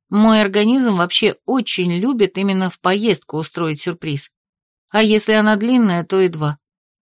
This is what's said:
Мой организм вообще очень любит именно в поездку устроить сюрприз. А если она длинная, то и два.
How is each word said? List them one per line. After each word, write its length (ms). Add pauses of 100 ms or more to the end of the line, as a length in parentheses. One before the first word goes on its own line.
(100)
Мой 300
организм 560
вообще 400 (100)
очень 460
любит 440
именно 320
в 120
поездку 580
устроить 420
сюрприз. 500 (600)
А 120
если 300
она 240
длинная, 480
то 160
и 80
два. 300 (440)